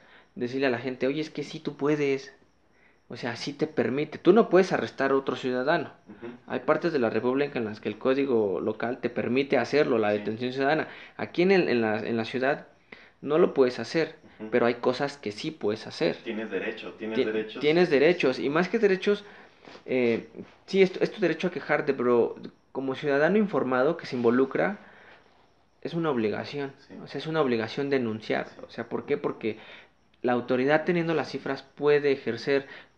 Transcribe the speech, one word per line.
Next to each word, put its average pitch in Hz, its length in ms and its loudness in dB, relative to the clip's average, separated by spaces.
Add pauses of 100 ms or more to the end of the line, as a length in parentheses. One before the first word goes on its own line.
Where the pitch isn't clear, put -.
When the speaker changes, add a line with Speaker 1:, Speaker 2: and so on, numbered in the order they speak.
(360)
Speaker 1:
decirle 131 320 -2
a - 40 2
la 117 80 -2
gente, 127 280 -4
"Oye, 147 140 -2
es 151 80 -8
que 147 140 -8
sí 156 180 -12
tú 147 160 -8
puedes", 139 560 0 (760)
o 123 80 -12
sea, 120 220 -6
sí - 160 -8
te - 140 -2
permite. 127 500 -2
Tú - 160 8
no 220 160 6
puedes 185 240 6
arrestar 135 380 0
a 139 40 6
otro 131 220 0
ciudadano. 127 560 -2 (160)
Speaker 2:
Ujú. 117 240 -14 (140)
Speaker 1:
Hay 117 140 -4
partes 156 300 2
de 147 80 0
la 113 100 2
República 127 500 0
en 117 60 -2
las 104 140 -8
que - 100 -8
el 104 80 -6
código 127 640 2
local 113 400 -4
te 120 100 -2
permite 135 480 0
hacerlo, 147 400 2
la 107 140 2
Speaker 2:
Sí. 104 80 2
Speaker 1:
detención 113 320 -4
ciudadana. 139 360 0 (280)
Aquí - 280 -2
en 190 80 4
el, 180 180 4
en 120 120 2
la, 110 180 0
en 113 180 -4
la 113 80 -2
ciudad 135 420 -2 (540)
no 143 160 0
lo 180 160 4
puedes 123 260 4
hacer, 151 360 -2 (240)
Speaker 2:
Ujú. 110 120 -12
Speaker 1:
pero 120 140 4
hay 120 100 2
cosas 127 420 -2
que 104 140 -6
sí - 200 -8
puedes 107 360 -4
hacer. 156 360 -2
Speaker 2:
Tienes 110 280 -8
derecho, 95 420 -6
tienes 110 220 -8
Speaker 1:
Ti-, 123 100 2
Speaker 2:
derechos. 110 360 -4
Speaker 1:
tienes 160 280 4
derechos, 151 500 4
y 104 100 -2
más 170 200 0
que 233 100 -2
derechos, 202 440 0 (600)
eh, 120 420 0 (380)
sí, 190 160 2
es 185 120 6
tu, - 100 -2
es - 80 0
tu - 100 -14
derecho 160 260 0
a 175 40 -2
quejarte, 147 420 0
pero 123 420 2 (360)
como 135 240 -4
ciudadano 151 420 2
informado 143 600 2
que - 80 -12
se - 100 -8
involucra, 131 640 2 (1040)
es 139 120 -8
una 165 180 0
obligación, 117 600 -4 (140)
Speaker 2:
Sí. - 160 -20
Speaker 1:
o - 40 -16
sea, 147 120 -10
es 135 80 -8
una 160 140 0
obligación 123 480 0
denunciar. 131 600 -2
Speaker 2:
Sí. - 60 -20 (120)
Speaker 1:
O - 20 -20
sea, - 200 -10
¿por 113 160 -6
qué? 139 120 0
Porque 113 400 -6 (640)
la 123 120 0
autoridad 131 520 2
teniendo 170 280 0
las 143 180 -2
cifras 135 320 -6
puede 143 480 2
ejercer 135 560 -2 (300)